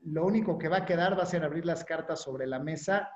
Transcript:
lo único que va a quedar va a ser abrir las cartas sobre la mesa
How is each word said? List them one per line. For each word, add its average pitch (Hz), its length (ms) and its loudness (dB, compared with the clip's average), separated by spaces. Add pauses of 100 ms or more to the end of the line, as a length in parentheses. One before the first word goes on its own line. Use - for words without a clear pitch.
lo 160 220 0
único 208 320 2
que 160 100 -2
va 151 100 4
a - 60 0
quedar 185 320 2
va 185 60 2
a 165 40 2
ser 165 180 0
abrir 156 200 -2
las 170 200 -2
cartas 160 360 -4
sobre 131 280 -4
la 131 100 -2
mesa 160 580 0